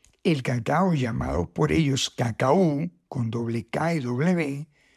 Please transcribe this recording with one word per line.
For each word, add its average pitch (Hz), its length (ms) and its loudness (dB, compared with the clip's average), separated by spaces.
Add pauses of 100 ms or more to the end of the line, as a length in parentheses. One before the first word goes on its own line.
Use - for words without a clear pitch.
(240)
el 156 180 2
cacao 139 500 0
llamado 127 600 -2
por 151 180 2
ellos 143 380 2
cacao, 143 800 2 (180)
con 117 220 -4
doble 117 360 -4
K 170 280 -2
y 160 60 -2
doble 127 340 0
B, 147 340 -4 (280)